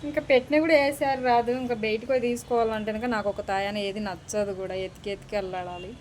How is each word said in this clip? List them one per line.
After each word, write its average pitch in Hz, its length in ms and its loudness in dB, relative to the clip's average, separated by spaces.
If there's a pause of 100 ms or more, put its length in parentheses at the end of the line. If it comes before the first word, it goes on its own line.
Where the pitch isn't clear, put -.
ఇంకా 294 220 -2
పెట్టినా 269 340 6
కూడా 320 120 6 (100)
ఏ - 20 4 (140)
శారీ 269 220 2
రాదు. 240 360 4
ఇంకా 240 240 -2
బయటకు 220 260 -2
పోయి 254 160 2
తీసుకోవాలంటే 226 640 0
కనుక 214 220 -4
నాకు 202 160 0
ఒక 202 200 -4
తాయన 202 280 0 (120)
ఏది 202 180 -6
నచ్చదు 196 540 -4
కూడా, 185 140 -6 (100)
ఎతికి 185 280 -10
ఎతికి 196 240 -10
వెళ్ళాడాలి. 185 640 -6